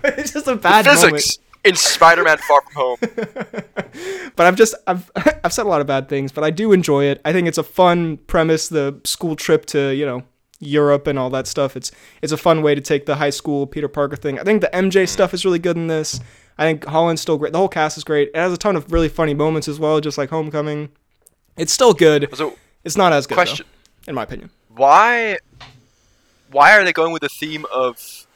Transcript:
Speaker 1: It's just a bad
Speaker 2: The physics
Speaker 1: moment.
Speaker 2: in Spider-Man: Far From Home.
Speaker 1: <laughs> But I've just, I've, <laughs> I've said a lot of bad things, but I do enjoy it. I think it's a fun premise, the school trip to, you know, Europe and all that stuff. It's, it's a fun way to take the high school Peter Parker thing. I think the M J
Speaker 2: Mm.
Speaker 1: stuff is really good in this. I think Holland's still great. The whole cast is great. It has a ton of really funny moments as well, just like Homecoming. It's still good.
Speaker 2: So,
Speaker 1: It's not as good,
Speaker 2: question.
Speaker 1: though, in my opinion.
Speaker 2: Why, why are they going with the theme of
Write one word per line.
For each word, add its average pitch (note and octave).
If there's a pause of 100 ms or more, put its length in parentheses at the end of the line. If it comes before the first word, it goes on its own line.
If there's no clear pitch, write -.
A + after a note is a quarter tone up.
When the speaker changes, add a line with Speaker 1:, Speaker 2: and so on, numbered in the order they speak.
(180)
Speaker 1:
It's C#4+
just C#4+
a B3+
bad G3+
Speaker 2:
The -
physics G#3+
Speaker 1:
moment. - (240)
Speaker 2:
in F#3
Spider-Man: E3
Far -
From -
Home. B2+
Speaker 1:
<laughs> C4
But E3+
I've F3+
just, A3 (140)
I've, F3+
<laughs> -
I've E3+
said A3+
a -
lot D#3+
of C#3
bad C3+
things, C#3
but D3+
I D#3
do G#3
enjoy D3+
it. C#3
I D#3
think F3+
it's D#3+
a D#3+
fun F3
premise, D#3+
the C#3
school D#3+
trip D#3
to, C#3
you C#3+
know, B2+ (360)
Europe C#3+
and C#3+
all B2+
that C3
stuff. C#3
It's, - (300)
it's D3
a D#3
fun D#3+
way D3
to C#3+
take C#3+
the D3
high C#3+
school C#3+
Peter D3
Parker C#3+
thing. C#3+
I -
think G#3
the -
M F#3+
J F#3
Speaker 2:
Mm. F3
Speaker 1:
stuff F#3+
is F3
really F3
good E3+
in E3
this. D#3 (400)
I D3+
think D#3+
Holland's D#3+
still D#3+
great. D3
The E3
whole F#3+
cast D#3
is D#3
great. D3
It -
has F3+
a F3
ton G3+
of D#3+
really E3
funny D#3
moments D#3
as D3
well, D#3
just D3+
like C#3
Homecoming. D3+ (680)
It's D#3+
still A#3+
good. D3
Speaker 2:
So, D3+ (260)
Speaker 1:
It's E3
not F3+
as C#3+
good, -
Speaker 2:
question. D#3+ (380)
Speaker 1:
though, -
in D3
my A2+
opinion. - (240)
Speaker 2:
Why, G#3 (1120)
why C#3+
are G3
they F3
going E3
with D#3
the C#3+
theme D3+
of B2+